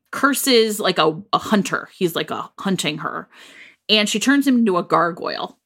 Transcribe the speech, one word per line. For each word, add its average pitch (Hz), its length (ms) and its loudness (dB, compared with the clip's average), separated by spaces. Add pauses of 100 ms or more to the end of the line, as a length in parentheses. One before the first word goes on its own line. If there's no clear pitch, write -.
(120)
curses, 233 680 2
like, 190 200 0
a, 160 220 0 (120)
a - 60 0
hunter. - 540 -2
He's, 165 220 -2
like, - 160 -4
a, 110 200 -8 (100)
hunting 170 380 -4
her. 151 300 -10 (600)
And 214 200 2
she 214 120 -2
turns 277 260 2
him 254 120 4
into 214 200 2
a 175 60 -2
gargoyle. - 800 -2